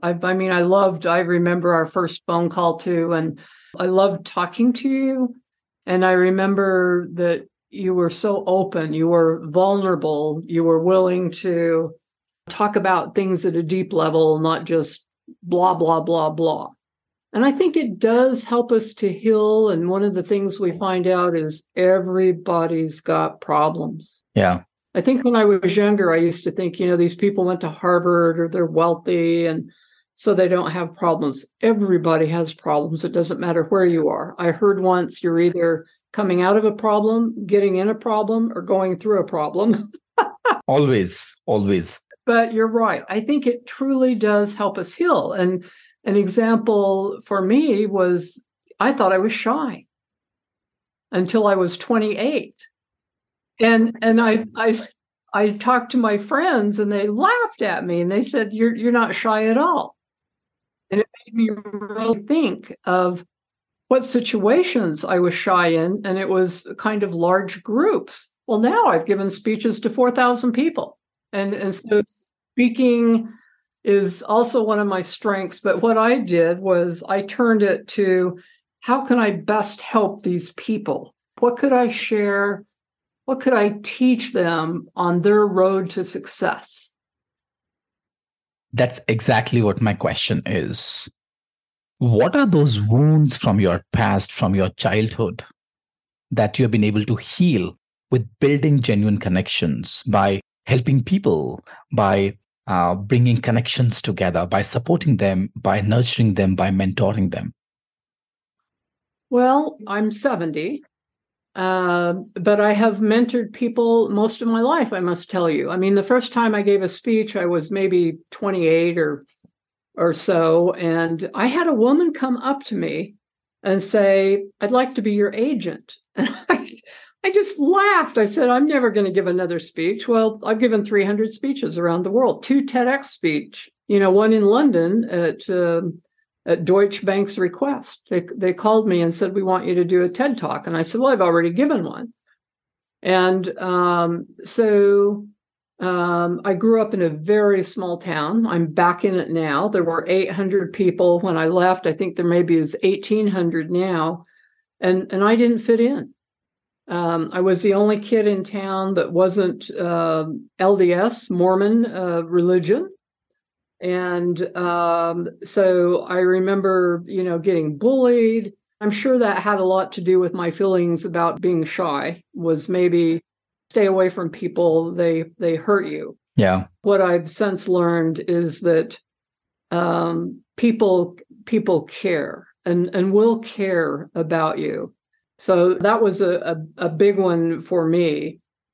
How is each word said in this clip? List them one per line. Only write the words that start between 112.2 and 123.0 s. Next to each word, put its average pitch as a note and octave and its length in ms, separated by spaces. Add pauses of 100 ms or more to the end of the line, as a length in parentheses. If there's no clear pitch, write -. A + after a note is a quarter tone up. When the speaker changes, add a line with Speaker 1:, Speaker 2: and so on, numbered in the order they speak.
Speaker 1:
but G#3 260
I G#3 120
have G#3 260
mentored A3+ 540
people A#3 560
most G#3+ 320
of A#3 80
my A3+ 120
life, C4+ 320
I F#3 80
must F3 300
tell F3 200
you. D3 200
I F3 60
mean, G3 200
the G3 60
first B3 300
time A3+ 220
I G3+ 80
gave G3+ 200
a F3+ 60
speech, A3 460
I F3+ 120
was E3+ 260
maybe F3+ 460 (120)
twenty-eight E3+ 680
or, D3+ 260 (720)
or E3+ 160
so, E3+ 640
and E3 600
I G3+ 120
had D#4+ 200
a D4+ 80
woman C#4+ 380
come C4 240
up C#4 280
to G#3 120
me E3 380 (500)